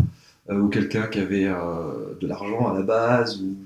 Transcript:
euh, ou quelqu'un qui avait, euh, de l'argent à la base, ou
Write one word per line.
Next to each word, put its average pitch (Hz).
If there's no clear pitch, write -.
euh, 101
ou 101
quelqu'un 107
qui -
avait, 98
euh, 85
de -
l'argent 104
à 98
la 95
base, 113
ou 95